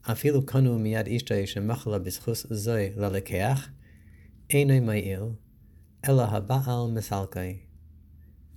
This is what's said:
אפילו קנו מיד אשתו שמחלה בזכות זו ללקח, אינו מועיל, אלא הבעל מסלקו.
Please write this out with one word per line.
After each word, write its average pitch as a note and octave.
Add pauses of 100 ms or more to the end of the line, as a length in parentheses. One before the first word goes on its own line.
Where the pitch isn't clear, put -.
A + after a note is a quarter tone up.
אפילו C3+
קנו B2+
מיד A2
אשתו A#2+ (120)
שמחלה G#2
בזכות F#2+ (140)
זו A2+ (200)
ללקח, G2+ (800)
אינו C#3
מועיל, G2 (880)
אלא C3+
הבעל A#2+
מסלקו. G2 (1160)